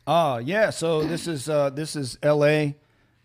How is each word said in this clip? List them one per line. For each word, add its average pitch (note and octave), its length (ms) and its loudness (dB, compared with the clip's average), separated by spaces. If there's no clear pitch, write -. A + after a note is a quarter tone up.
Uh, C#3+ 360 2
yeah, F#3+ 260 0
so D#3+ 340 -2
this E3 240 -4
is, D3 220 -6
uh, D3 200 2
this D3 260 -8
is C3+ 260 -6
L D3 240 4
A, D3 300 2